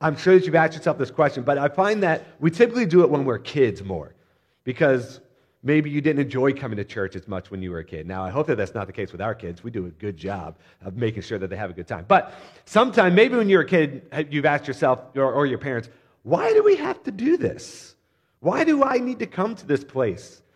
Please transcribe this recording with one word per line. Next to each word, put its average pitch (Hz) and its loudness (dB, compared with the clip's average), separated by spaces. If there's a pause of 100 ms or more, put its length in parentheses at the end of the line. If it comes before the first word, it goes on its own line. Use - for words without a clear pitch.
I'm 156 -2
sure 185 6
that 180 -2
you've 156 0
asked 160 4
yourself 160 -2
this 131 -4
question, 143 0
but 143 0
I 143 2
find 202 0
that 165 0 (160)
we 160 2
typically 233 4
do 175 6
it 156 4
when 143 0
we're 120 -2
kids 107 0
more 87 -10 (500)
because 131 0 (420)
maybe 147 0
you 147 -4
didn't 143 0
enjoy 131 0
coming 120 -8
to 101 -6
church 98 -8
as 87 -16
much 95 -10
when 95 -10
you 92 -8
were 82 -8
a 78 -10
kid. 80 -14
Now, 92 -8
I 92 -8
hope 147 -2
that 143 0
that's 101 -4
not 101 -6
the 95 -14
case 101 -8
with 87 -12
our 107 -4
kids. 87 -12
We 120 -12
do 107 -8
a 90 -12
good 92 -10
job 85 -10 (260)
of 95 -12
making 110 -2
sure 104 -6
that 92 -6
they 92 -10
have 104 -6
a 87 -14
good 87 -12
time. 92 -10
But 190 4 (320)
sometime, 208 4
maybe 240 6
when 214 2
you're 190 6
a 147 -2
kid, 147 -2
you've 147 0
asked 147 0
yourself 127 0 (140)
or, 135 2
or 139 0
your 127 -2
parents, 123 -6 (320)
"Why 427 2
do 427 6
we 403 6
have 285 -4
to - -10
do 240 0
this? - -8 (420)
Why 240 0
do 302 4
I 269 2
need 247 -4
to 220 -6
come 214 -4
to - -20
this 143 0
place? 117 -6 (160)